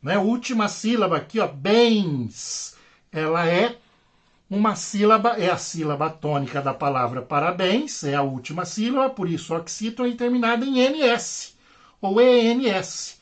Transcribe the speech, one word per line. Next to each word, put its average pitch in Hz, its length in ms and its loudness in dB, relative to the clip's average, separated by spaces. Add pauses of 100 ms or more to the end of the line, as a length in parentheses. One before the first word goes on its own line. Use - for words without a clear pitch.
Né? 170 160 0
Última 226 500 0
sílaba 214 480 0
aqui, 147 240 -4
ó, 202 60 2
bens. 185 1300 0 (360)
Ela 165 340 0
é 190 300 2 (720)
uma 208 240 2
sílaba, 208 640 2
é 180 120 0
a 170 60 0
sílaba 156 520 -4
tônica 147 540 -4
da 139 100 -2
palavra 131 480 -2
parabéns, 180 840 -2
é 139 100 -2
a 143 80 2
última 139 420 -4
sílaba, 247 460 -2
por 196 180 -6
isso 165 260 -4
oxítona 226 540 -4
e 240 60 -2
terminada 240 500 0
em 269 140 -2
N 277 240 2
S - 500 -2 (480)
ou 196 200 2
E 240 260 8
N 247 220 2
S. - 540 -4